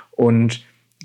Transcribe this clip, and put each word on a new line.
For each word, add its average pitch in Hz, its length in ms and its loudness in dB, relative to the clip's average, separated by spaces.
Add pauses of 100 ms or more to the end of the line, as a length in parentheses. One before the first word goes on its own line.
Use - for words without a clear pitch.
(100)
und 117 540 0 (400)